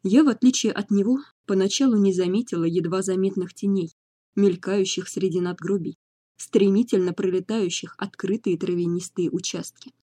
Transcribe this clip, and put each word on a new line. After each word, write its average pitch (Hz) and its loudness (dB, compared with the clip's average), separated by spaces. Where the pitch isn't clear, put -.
Я, 233 6
в 294 6
отличие 254 2
от - -8
него, 208 2
поначалу 202 2
не 196 4
заметила 180 0
едва 170 0
заметных 190 -2
теней, 196 -2
мелькающих 190 0
среди 180 -2
надгробий, 175 -4
стремительно 196 2
пролетающих 185 -4
открытые 196 -4
травянистые 175 -4
участки. - -10